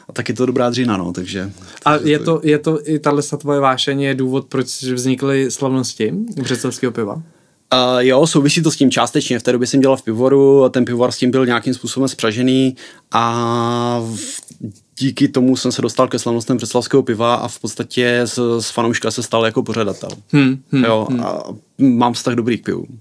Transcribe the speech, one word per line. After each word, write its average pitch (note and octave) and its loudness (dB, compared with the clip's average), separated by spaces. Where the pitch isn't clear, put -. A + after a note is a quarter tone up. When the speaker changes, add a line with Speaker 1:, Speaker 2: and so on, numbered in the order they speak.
Speaker 1:
a - -18
tak A#2 -6
je A#2 -2
to B2 0
dobrá B2+ 2
dřina, A#2+ 0
no, F2 -4
takže F#2+ -8
Speaker 2:
A D3+ 4
Speaker 1:
takže D3 0
Speaker 2:
je D3+ 2
Speaker 1:
to D#3+ -6
Speaker 2:
to, D#3+ 0
je D3+ 4
to D#3 -2
i D#3 0
tahle D3 0
tvoje C#3+ -2
vášeň C3+ 0
je C#3 0
důvod, C3 -2
proč C3 -4
vznikly C3 0
slavnosti B2+ -2
břeclavského B2 -4
piva? A#2 -6
Speaker 1:
A B2+ 2
jo, C3 6
souvisí D3+ 2
to D#3 2
s - -4
tím C3 4
částečně. B2 0
V - -14
té B2 0
době B2 0
jsem C3+ 2
dělal C3+ 4
v - -6
pivovaru C3+ 6
a B2+ 6
ten B2+ 0
pivovar A#2+ 0
s - -8
tím B2 2
byl C3 2
nějakým A#2+ 0
způsobem C3 -4
spřažený B2+ 0
a A#2 0
v-, - -12
díky C3 0
tomu C3 2
jsem B2+ -2
se - -4
dostal B2 2
ke A#2+ -2
slavnostem A#2 -2
břeclavského B2 0
piva A#2 0
a A2+ -4
v - -12
podstatě A#2+ -2
z, A2+ -4
z A2 -6
fanouška A#2 -2
se A#2+ -6
stal A2+ 0
jako A2+ 0
pořadatel. G#2 -4
Speaker 2:
Hmm, C3+ 2
hmm, C3+ 2
Speaker 1:
Jo, A2 2
Speaker 2:
hmm. B2 -2
Speaker 1:
a F#2 -6
mám B2 4
vztah B2 -2
dobrý A#2 0
k - -8
pivu. F2+ -4